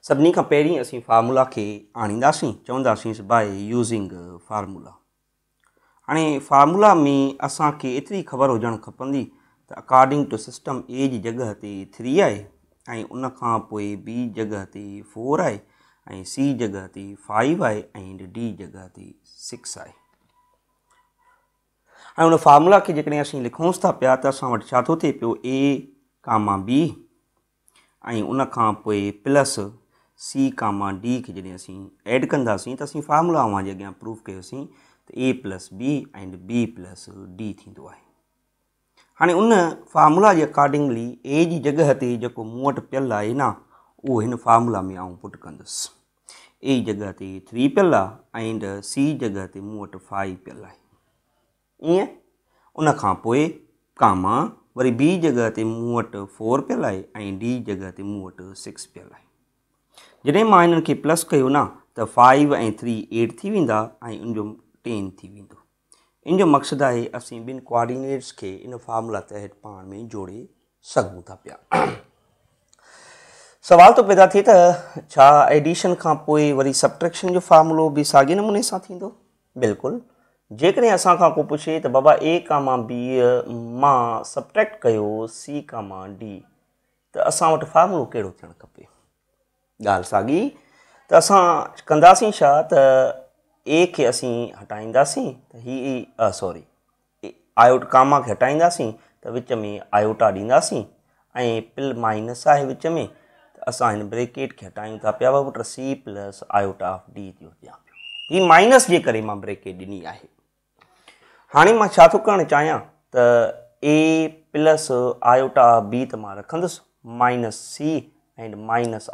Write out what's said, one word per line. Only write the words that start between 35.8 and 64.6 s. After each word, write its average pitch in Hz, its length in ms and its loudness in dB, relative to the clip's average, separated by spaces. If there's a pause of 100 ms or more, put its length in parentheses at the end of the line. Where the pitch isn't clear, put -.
اينڊ 95 220 -18
بي 110 300 -4
پلس 90 440 -18 (300)
ڊي 110 140 -10
ٿيندو - 340 -20
آهي. - 160 -20 (1160)
هاڻي 170 140 2
ان 214 180 2 (400)
فارمولا 160 420 6
جي 160 100 2
اڪارڊنگلي 143 640 0 (160)
اي 147 220 0
جي 170 140 -4
جڳهه 143 340 2
تي 123 240 -2
جيڪو 117 260 -8
مون 117 220 -12
وٽ 139 140 -2 (100)
پيل 135 220 -4
آهي 107 220 -4
نه، 135 160 -2 (540)
اهو 123 180 0
هن 117 220 -4
فارمولا ۾ 117 400 2 (140)
آئون 90 180 -14
پٽ - 260 -20
ڪندس. - 340 -18 (840)
اي 131 200 -2
جي 107 140 -6
جڳهه 101 180 -8
تي 95 200 -16 (180)
ٿري 123 180 0
پيل 175 260 2
آهي 107 500 -4
اينڊ 110 220 -6 (180)
سي 139 300 -2
جي 120 160 -6
جڳهه 98 160 -8
تي 95 140 -18
مون 104 200 -14
وٽ 95 180 -14 (100)
فائيو 98 360 -8
پيل 69 200 -20
آهي. 98 160 -20 (1000)
ايئن 185 260 0 (720)
ان 151 260 0
کان 95 140 0
پوءِ 139 340 -2 (500)
ڪاما، 101 400 2 (360)
وري 127 160 0
بي 135 260 0
جي 165 120 0
جڳهه 120 200 0
تي 110 140 -6
مون 113 300 -6
وٽ 113 220 -6 (220)
فور 117 220 -2
پيل 220 260 -6
آهي ۽ 98 180 -6 (340)
ڊي 117 220 -6
جي 104 160 -8
جڳهه 92 160 -12
تي 95 120 -18
مون 101 200 -10
وٽ 92 180 -18 (140)
سڪس - 380 -20
پيل - 180 -20
آهي. - 100 -20 (1040)
جڏهن 196 220 2
مان 185 180 6
هنن 170 160 2
کي 156 120 -2
پلس 160 320 -2
ڪيو 135 240 0
نه، 139 120 2 (340)
ته 113 100 -4
فائيو ۽ 139 480 4 (260)
ٿري 120 120 -6 (180)
ايٽ 113 300 -2
ٿي 202 120 -10
ويندا ۽ 127 280 0 (400)
ان 113 140 -10
جو 107 100 -6 (400)